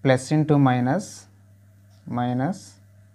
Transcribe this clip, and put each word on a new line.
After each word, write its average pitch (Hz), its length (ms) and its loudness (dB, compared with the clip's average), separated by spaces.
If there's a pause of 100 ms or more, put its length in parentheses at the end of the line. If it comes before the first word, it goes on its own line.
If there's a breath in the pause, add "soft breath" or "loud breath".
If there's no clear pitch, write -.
ప్లస్ 131 220 2 (100)
into 151 180 2 (140)
మైనస్, 127 420 -2 (1080)
minus 127 400 -4 (560)